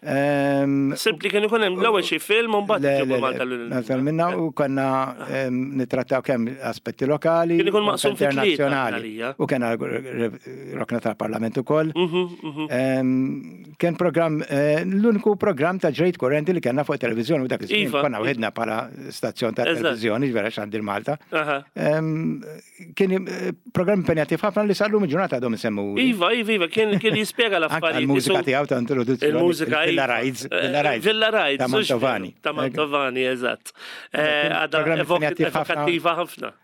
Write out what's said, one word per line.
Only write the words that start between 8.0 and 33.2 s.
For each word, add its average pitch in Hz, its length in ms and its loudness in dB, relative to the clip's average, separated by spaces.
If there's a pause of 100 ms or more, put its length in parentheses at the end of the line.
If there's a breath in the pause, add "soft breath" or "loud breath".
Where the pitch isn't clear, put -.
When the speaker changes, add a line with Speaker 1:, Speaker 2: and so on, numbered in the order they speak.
Speaker 2:
fi - 100 0
tlieta 139 200 2
Speaker 1:
internazzjonali. 135 540 0
Speaker 2:
għalija. 113 380 -8
Speaker 1:
U 151 80 0
kien 135 160 0
għal-, 117 180 0
re-, 127 1000 -6
rokna 117 220 -4
tal-Parlament 110 560 -4
ukoll. 151 360 0
Speaker 2:
Mhm, 175 320 0 (180)
mhm. 156 260 -6
Speaker 1:
Ehm, 131 1080 -2
kien 170 180 0
programm, 165 520 2
eh, 147 360 2
l-uniku 202 540 2
programm 180 420 0
ta' 170 120 2
ġrejt 165 260 2
kurrenti 151 360 2
li 165 80 0
kellna 131 220 0
fuq 143 160 -2
televizjoni 120 440 0
u 127 40 -2
dak 123 140 -2
iż-żmien 208 260 0
Speaker 2:
Iva. 139 140 0
Speaker 1:
konna 131 180 0
waħedna 113 340 0
bħala 117 580 -2
stazzjon 113 440 -2
ta' 123 100 2
Speaker 2:
Eżatt. 151 180 2
Speaker 1:
televizjoni, 120 480 0
ġvera 110 180 0
x'għandi 107 300 -6
l-Malta. 107 380 -2 (140)
Speaker 2:
Aha. 147 320 -2 (120)
Speaker 1:
Ehm, 156 680 0 (540)
kien, 190 160 -2 (160)
eh, 180 240 -6 (220)
programm 185 300 0
impenjattiv 156 380 0
ħafna 208 260 0
li 202 60 2
sal-lum 208 300 2
il-ġurnata 160 360 0
għadhom 120 140 -2
isemmu. 101 460 -2
Speaker 2:
Iva, 220 340 2
iva, 226 180 0
iva, 185 160 2
kien, 214 320 2
kien 214 160 2
jispjega 214 400 0
Speaker 1:
<laughs> 170 40 4
Anke 160 80 2
Speaker 2:
l-affarijiet, 156 400 0
Speaker 1:
l-mużika 139 320 4
Speaker 2:
isu- 127 60 -2
Speaker 1:
tiegħu 135 220 2
ta' 131 120 2
introduzzjoni, 127 600 2
Speaker 2:
Il-mużika, 160 460 2
Speaker 1:
Villa 170 200 2
Speaker 2:
iva. 120 160 0
Speaker 1:
Rides, 131 240 -4
Speaker 2:
Eh, - 160 -2
Speaker 1:
Villa 147 200 0
Rides, 139 240 0
Speaker 2:
Villa 220 260 2
Rides, 160 280 2
Speaker 1:
ta' 131 80 2
Speaker 2:
mhux 156 220 2
Speaker 1:
Mantovani. 117 520 0
Speaker 2:
ta' 151 120 -2
Mantovani, 139 720 -2